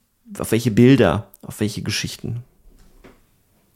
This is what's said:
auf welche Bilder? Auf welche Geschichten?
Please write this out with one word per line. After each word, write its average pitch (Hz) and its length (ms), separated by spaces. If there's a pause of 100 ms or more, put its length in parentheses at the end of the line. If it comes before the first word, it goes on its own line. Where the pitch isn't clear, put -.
(380)
auf - 140
welche 120 180
Bilder? 117 580 (140)
Auf - 180
welche 107 220
Geschichten? - 600 (1300)